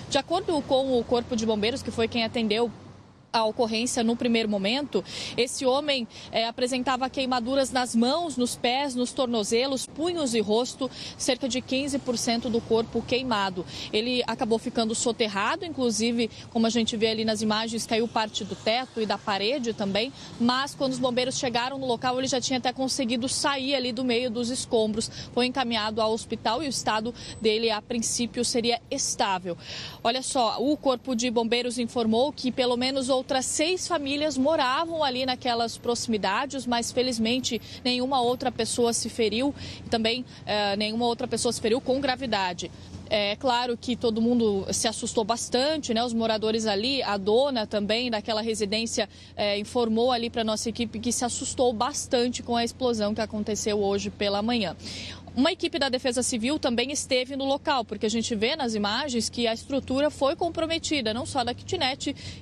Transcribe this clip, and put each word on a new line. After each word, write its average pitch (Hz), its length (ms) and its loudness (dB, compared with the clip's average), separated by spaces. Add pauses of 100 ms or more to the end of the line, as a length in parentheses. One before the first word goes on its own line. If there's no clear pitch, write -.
De - 80 2
acordo 330 440 0
com 269 360 2
o 233 60 2
Corpo 240 320 0
de 220 100 -2
Bombeiros, 220 380 0
que 233 80 -6
foi 226 160 0
quem 226 160 0
atendeu 226 480 0 (600)
a 226 120 4
ocorrência 226 600 0
no 233 120 2
primeiro 226 340 2
momento, 208 540 0 (320)
esse 254 300 -2
homem, 269 420 2 (240)
eh, 226 160 0
apresentava 254 640 -2
queimaduras 254 640 0
nas 254 220 0
mãos, 269 440 2
nos 240 180 0
pés, 254 400 0
nos 247 160 0
tornozelos, 240 720 0
punhos 311 480 -2
e 233 60 2
rosto, 233 500 0 (280)
cerca 262 300 0
de 247 140 -2
quinze 262 380 -2
por 240 180 -2
cento 233 320 -2
do 226 120 2
corpo 226 400 0
queimado. 208 640 0 (260)
Ele 240 340 2
acabou 226 320 0
ficando 226 380 -2
soterrado, 226 720 0
inclusive, 240 640 0 (200)
como 226 140 2
a 226 40 4
gente 226 260 2
vê 220 140 2
ali 220 160 0
nas 220 160 0
imagens, 220 440 0
caiu 226 220 2
parte 220 380 -2
do 185 100 -6
teto 233 460 0
e 220 40 2
da 202 120 0
parede 220 560 0
também, 208 380 0 (280)
mas 254 340 2
quando 269 200 -2
os 247 60 -6
bombeiros 247 380 0
chegaram 254 400 -2
no 269 80 -6
local, 254 320 0
ele 262 100 0
já 254 120 0
tinha 254 180 0
até 247 140 0
conseguido 254 560 0
sair 277 480 0
ali 254 160 0
do 254 140 -2
meio 247 260 2
dos 233 180 -2
escombros, 220 600 0 (220)
foi 247 120 2
encaminhado 233 560 0
ao 220 120 4
hospital 226 500 -2
e 294 40 -2
o - 20 -2
estado 226 440 0 (280)
dele, 220 280 4
a 214 120 0
princípio, 233 600 -2
seria 233 460 2
estável. 190 680 -2 (440)
Olha 247 220 0
só, 233 360 2
o 285 180 2
Corpo 262 360 0
de 240 160 0
Bombeiros 240 480 0
informou 233 540 2
que 254 200 -2
pelo 247 260 2
menos 262 400 0
outras 262 300 0
seis 349 400 0
famílias 294 500 0
moravam 302 640 2
ali 254 220 0
naquelas 233 500 0
proximidades, 233 920 -2
mas 233 240 0
felizmente 247 680 0 (240)
nenhuma 254 380 2
outra 247 300 0
pessoa 233 420 2
se 233 160 -2
feriu 233 460 0 (280)
e - 60 -14
também, 233 340 0 (220)
eh, 202 320 0
nenhuma 214 300 0
outra 233 200 -2
pessoa 233 240 0
se - 80 -6
feriu 233 220 2
com 262 180 0
gravidade. 214 720 0 (380)
É 208 260 2
claro 247 400 0
que 240 200 -2
todo 226 260 0
mundo 226 500 4
se 196 160 0
assustou 226 360 0
bastante, 247 720 0
né? 226 80 2
Os 240 100 -2
moradores 220 540 2
ali, 226 340 2
a 208 160 0
dona 220 480 4
também 220 460 0
daquela 214 300 0
residência, 220 680 0 (260)
eh, 202 220 0
informou 226 540 2
ali 233 180 0
pra 233 140 -2
nossa 220 260 -2
equipe 220 300 -4
que 226 120 -2
se 247 140 -2
assustou 247 480 0
bastante 240 720 0
com 240 120 -2
a 233 80 2
explosão 233 520 0
que 226 60 -2
aconteceu 208 580 -2
hoje 202 320 0
pela 202 320 0
manhã. 220 340 0 (580)
Uma 285 160 4
equipe 339 260 -2
da 269 100 2
Defesa 247 360 0
Civil 247 340 0
também 262 340 0
esteve 262 440 0
no 269 100 -2
local, 277 400 2
porque 214 220 -2
a - 20 0
gente 226 240 0
vê 226 220 2
nas 254 180 -2
imagens 226 560 0
que 240 160 -2
a 220 80 2
estrutura 269 560 0
foi 285 260 2
comprometida, 320 800 0
não 262 140 -4
só 262 160 0
da 240 100 -2
kitnet 277 600 -2 (260)